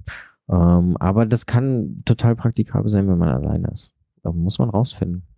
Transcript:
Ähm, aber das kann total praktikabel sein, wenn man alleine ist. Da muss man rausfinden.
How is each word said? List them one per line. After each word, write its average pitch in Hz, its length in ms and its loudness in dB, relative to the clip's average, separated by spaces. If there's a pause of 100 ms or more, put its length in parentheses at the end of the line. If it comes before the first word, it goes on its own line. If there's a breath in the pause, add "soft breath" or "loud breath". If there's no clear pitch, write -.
(500 loud breath)
Ähm, 87 500 4
aber 101 260 2
das 117 200 -2
kann 120 600 -2
total 117 300 2
praktikabel 110 560 -2
sein, 98 160 2
wenn 92 100 2
man 85 120 2
alleine 71 440 -2
ist. - 180 -16 (320)
Da 82 80 -4
muss 85 280 -2
man 123 100 0
rausfinden. 98 540 -4 (140)